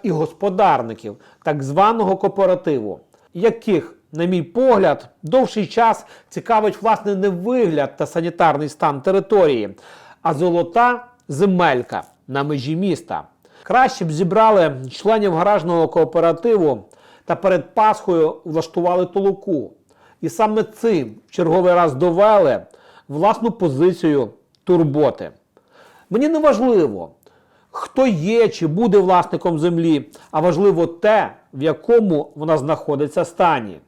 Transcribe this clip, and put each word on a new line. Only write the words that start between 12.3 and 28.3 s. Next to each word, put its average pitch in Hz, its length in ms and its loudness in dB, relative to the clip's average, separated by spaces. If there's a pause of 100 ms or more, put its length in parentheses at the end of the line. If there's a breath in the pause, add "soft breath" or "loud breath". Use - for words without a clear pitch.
межі 147 320 -6
міста. 151 480 -4 (380 soft breath)
Краще 247 420 0
б 160 80 -4
зібрали 185 640 2 (140)
членів 208 440 -2
гаражного 170 540 0
кооперативу 165 960 0 (400 soft breath)
та 165 120 -4
перед 185 380 -2
Пасхою 196 680 0
влаштували 175 640 -2
толоку. 190 680 -4 (480 soft breath)
І 160 80 -6
саме 214 340 -2
цим 180 520 -4 (140)
в - 20 -20
черговий 175 440 2
раз 170 200 2
довели 170 680 2 (460 soft breath)
власну 214 420 -2
позицію 156 800 0 (340)
турботи. 147 640 0 (800 soft breath)
Мені 247 180 2
не 320 100 0
важливо, 202 720 2 (600 soft breath)
хто - 360 -2
є 214 420 2